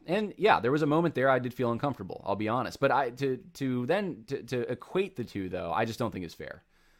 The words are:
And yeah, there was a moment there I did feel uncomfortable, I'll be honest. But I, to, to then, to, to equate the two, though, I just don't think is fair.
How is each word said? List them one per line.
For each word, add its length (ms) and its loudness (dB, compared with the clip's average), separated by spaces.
And 320 0
yeah, 220 6
there 140 2
was 80 4
a 40 2
moment 300 4
there 140 4
I 100 6
did 140 -4
feel 180 0
uncomfortable, 540 -4
I'll 100 0
be 140 0
honest. 320 -2
But 100 6
I, 200 2
to, 260 -2
to 320 -2
then, 420 -2
to, 160 -6
to 260 -4
equate 460 -4
the 80 -4
two, 240 -6
though, 260 -4
I 120 2
just 120 -4
don't 140 -2
think 140 -8
is 80 -12
fair. 300 -14